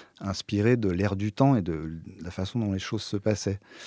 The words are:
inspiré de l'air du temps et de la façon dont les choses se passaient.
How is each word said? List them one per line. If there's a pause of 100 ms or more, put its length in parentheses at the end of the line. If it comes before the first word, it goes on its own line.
(200)
inspiré
de
l'air
du
temps
et
de (220)
la
façon
dont
les
choses
se
passaient. (280)